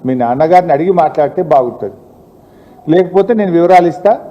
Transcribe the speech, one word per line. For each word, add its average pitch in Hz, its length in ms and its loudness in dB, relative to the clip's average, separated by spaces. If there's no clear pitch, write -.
మీ 131 80 -2
నాన్నగారిని 160 540 2
అడిగి 180 240 -2
మాట్లాడితే 151 400 -2
బాగుంటుంది. 120 440 -4
లేకపోతే 185 460 0
నేను 196 180 -2
వివరాలు 175 360 4
ఇస్తా, 202 200 0